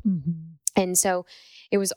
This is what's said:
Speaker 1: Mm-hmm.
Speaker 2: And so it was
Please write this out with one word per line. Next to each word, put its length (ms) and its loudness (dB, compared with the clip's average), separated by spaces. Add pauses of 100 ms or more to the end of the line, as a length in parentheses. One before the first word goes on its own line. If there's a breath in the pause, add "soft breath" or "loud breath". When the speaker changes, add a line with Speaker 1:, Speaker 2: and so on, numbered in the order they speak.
Speaker 1:
Mm-hmm. 240 0 (440)
Speaker 2:
And 220 2
so 300 0 (440 loud breath)
it 60 2
was 200 0